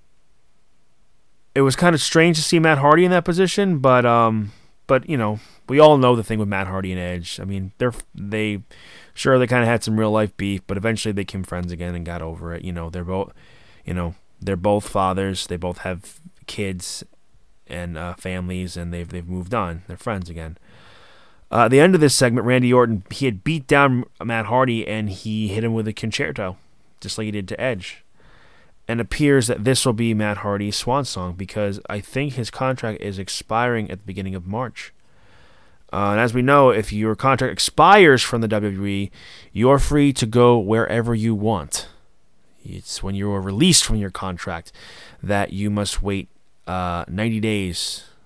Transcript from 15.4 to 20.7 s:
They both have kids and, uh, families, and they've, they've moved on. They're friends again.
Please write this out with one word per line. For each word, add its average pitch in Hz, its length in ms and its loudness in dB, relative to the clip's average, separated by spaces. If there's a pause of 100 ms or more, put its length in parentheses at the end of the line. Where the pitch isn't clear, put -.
They 90 100 -6
both 90 220 -8
have - 420 -12 (260)
kids - 580 -8 (600)
and, 87 300 -10
uh, 87 180 -10
families, 92 640 -8
and 85 160 -8
they've, 87 160 -8
they've 90 200 -10
moved 92 260 -6
on. 87 320 -4
They're 87 100 -14
friends 95 320 -6
again. 80 300 -14 (920)